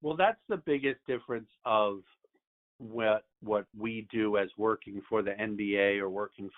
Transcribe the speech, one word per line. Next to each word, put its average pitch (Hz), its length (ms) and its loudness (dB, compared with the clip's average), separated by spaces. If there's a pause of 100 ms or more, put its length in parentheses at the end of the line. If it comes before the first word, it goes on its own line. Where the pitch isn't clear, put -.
Well, 151 140 -4
that's 202 240 2 (100)
the 196 80 -2
biggest 143 480 -2
difference 117 420 -6 (160)
of 104 360 2 (760)
what, 110 480 0 (180)
what 104 220 0 (120)
we 110 360 -6
do 107 240 2
as 98 120 2 (100)
working 104 500 -2
for 110 140 2
the 98 180 -2
N 107 160 -4
B 101 200 0
A 101 220 4
or 98 120 -2
working 98 480 -8